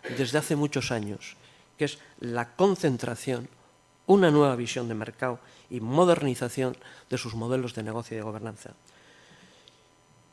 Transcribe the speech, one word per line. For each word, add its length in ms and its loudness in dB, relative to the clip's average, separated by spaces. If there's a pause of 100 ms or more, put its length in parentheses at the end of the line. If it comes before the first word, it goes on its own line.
(160)
desde 220 0
hace 160 -2
muchos 380 -2
años, 440 -6 (400)
que 100 -2
es 120 -8 (220)
la 340 -4
concentración, 920 0 (580)
una 240 8
nueva 260 6
visión 320 -4
de 60 -4
mercado 440 -6 (300)
y 120 -8
modernización 1000 2 (320)
de 80 -2
sus 160 -8
modelos 400 -2
de 80 -6
negocio 320 -8
y 40 -6
de 60 -8
gobernanza. 480 -10 (1600)